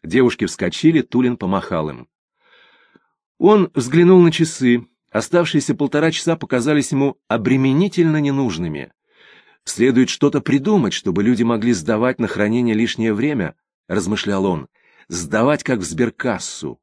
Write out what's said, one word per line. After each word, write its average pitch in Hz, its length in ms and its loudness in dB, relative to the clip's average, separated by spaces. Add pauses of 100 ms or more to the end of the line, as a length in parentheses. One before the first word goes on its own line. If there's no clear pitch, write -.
Девушки 113 420 2
вскочили, 127 560 0
Тулин 123 340 0
помахал 92 540 -4
им. 62 180 -16 (1300)
Он 202 360 4
взглянул 170 480 6
на 170 100 6
часы. 123 560 0 (240)
Оставшиеся 151 640 0
полтора 147 360 0
часа 160 260 -4
показались 131 540 -2
ему 139 260 -2 (100)
обременительно 139 880 0
ненужными. 90 760 -4 (720)
«Следует 123 440 2
что-то 147 300 0
придумать, 139 540 0
чтобы 98 300 -2
люди 113 200 2
могли 117 300 0
сдавать 110 460 -2
на 110 80 -2
хранение 110 480 0
лишнее 110 380 0
время», 110 420 -2 (320)
размышлял 98 580 -2
он. 82 240 -4 (400)
«Сдавать, 110 540 -2
как 127 160 -2
в 90 40 -6
сберкассу 92 1000 -6